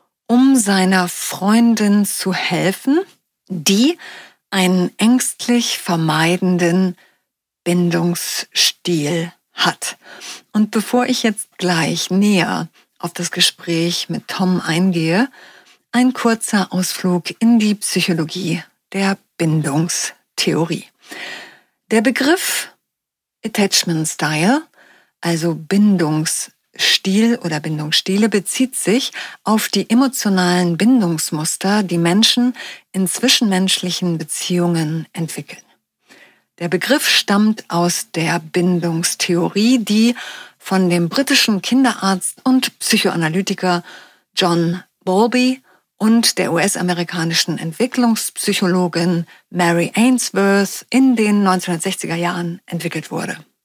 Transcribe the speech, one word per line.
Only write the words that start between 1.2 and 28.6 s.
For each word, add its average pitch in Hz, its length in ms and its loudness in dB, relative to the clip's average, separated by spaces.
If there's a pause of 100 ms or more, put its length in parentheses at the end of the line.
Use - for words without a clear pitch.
zu - 280 -4
helfen, 190 680 -2 (480)
die 196 500 0 (520)
einen 185 480 2
ängstlich 240 800 0
vermeidenden 175 1200 0 (680)
Bindungsstil 170 1700 -2 (220)
hat. - 420 -4 (560)
Und 214 200 0
bevor 240 340 0
ich 247 180 -2
jetzt - 340 -4
gleich 165 520 -2
näher 185 580 0 (320)
auf 170 140 -8
das 170 180 -8
Gespräch 170 800 -4
mit - 180 -8
Tom 180 320 -2
eingehe, 175 680 0 (640)
ein 247 180 4
kurzer 226 640 0
Ausflug 180 640 -2
in 233 200 4
die 214 160 2
Psychologie 175 840 -2 (320)
der 196 240 -2 (200)
Bindungstheorie. 160 1500 -2 (1080)
Der 220 80 4
Begriff 269 680 0 (760)
Attachment 185 600 0
Style, 165 540 0 (580)
also 170 340 -2
Bindungsstil 190 1900 0
oder 160 160 -4
Bindungsstile, 156 680 -2
bezieht 214 480 -2